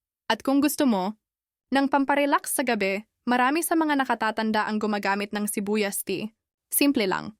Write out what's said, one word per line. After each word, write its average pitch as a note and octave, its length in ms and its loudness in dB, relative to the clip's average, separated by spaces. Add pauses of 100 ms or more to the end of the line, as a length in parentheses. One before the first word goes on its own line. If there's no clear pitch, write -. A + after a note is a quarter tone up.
(260)
At A3+ 160 -2
kung C#4 160 2
gusto C#4+ 320 2
mo, G3 300 0 (560)
ng C#4 160 2
pamparelax C#4+ 640 2
sa C#4 100 -2
gabi, G3+ 400 -2 (220)
marami B3+ 340 2
sa E4 160 0
mga D4+ 220 2
nakatatanda A3 680 -2
ang G#3+ 160 -4
gumagamit G#3 540 -2
ng G#3 100 -2
sibuyas G#3 640 -2
tea. G3 260 -6 (400)
Simple C#4+ 320 2
lang. F3+ 340 -4